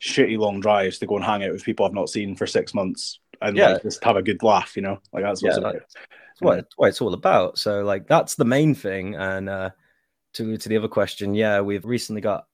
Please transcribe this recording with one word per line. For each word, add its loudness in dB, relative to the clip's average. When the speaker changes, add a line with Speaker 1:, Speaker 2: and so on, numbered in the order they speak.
Speaker 1:
shitty 2
long 0
drives 2
to -4
go 0
and -2
hang 0
out -4
with -8
people 0
I've -2
not -2
seen -4
for -2
six -2
months -6
and, -2
Speaker 2:
Yeah. 8
Speaker 1:
like, -2
just -6
have 4
a 2
good -2
laugh, 4
you -6
know? -6
Like, -6
that's -2
what 2
Speaker 2:
Yeah, 2
Speaker 1:
it's 0
about. -4
Speaker 2:
that's -16
what, 4
Speaker 1:
Yeah. -8
Speaker 2:
what 4
it's 0
all -2
about. 2
So, -2
like, -2
that's 2
the 2
main 4
thing. -6
And, -4
uh, -6
to, -6
to -12
the 2
other -2
question, -2
yeah, 2
we've -4
recently -4
got -4